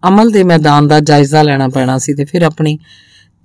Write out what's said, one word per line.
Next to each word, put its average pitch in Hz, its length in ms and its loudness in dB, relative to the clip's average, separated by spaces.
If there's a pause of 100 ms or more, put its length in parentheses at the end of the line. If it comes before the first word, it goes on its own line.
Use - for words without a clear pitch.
ਅਮਲ 214 220 2
ਦੇ 208 120 2
ਮੈਦਾਨ 151 460 2
ਦਾ 151 120 2
ਜਾਇਜ਼ਾ 147 420 2
ਲੈਣਾ 139 260 -2
ਪੈਣਾ 131 300 -2
ਸੀ 143 160 -6
ਤੇ 139 100 -6
ਫਿਰ 170 180 -4
ਆਪਣੀ 156 360 -4 (680)